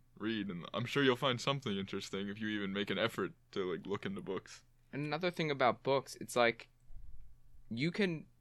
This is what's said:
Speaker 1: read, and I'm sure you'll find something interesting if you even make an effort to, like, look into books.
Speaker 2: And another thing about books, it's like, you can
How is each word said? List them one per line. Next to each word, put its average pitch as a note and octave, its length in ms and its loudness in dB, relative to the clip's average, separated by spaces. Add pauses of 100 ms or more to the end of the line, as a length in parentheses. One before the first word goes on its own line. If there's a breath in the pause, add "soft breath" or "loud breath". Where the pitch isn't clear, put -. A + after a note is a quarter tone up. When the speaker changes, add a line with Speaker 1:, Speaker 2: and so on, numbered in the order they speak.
(180)
Speaker 1:
read, G#2 320 -2
and F2 240 -6
I'm A2 120 0
sure C#3+ 180 2
you'll B2+ 120 8
find B2 240 0
something C3+ 380 0
interesting G2 520 -4
if G#2 100 -8
you A2 100 -2
even G2+ 240 -2
make G2+ 160 0
an G2 80 2
effort F#2+ 360 0 (180)
to, F#2 200 -2
like, D#2+ 140 -4
look G2 200 -4
into G2 160 -4
books. F2+ 420 -8 (300)
Speaker 2:
And C#3 120 -2
another D#3+ 260 0
thing D#3+ 200 0
about C3 320 4
books, C3 360 2
it's - 160 -10
like, A#2 340 4 (1000)
you B2 220 0
can F3+ 340 -2 (160)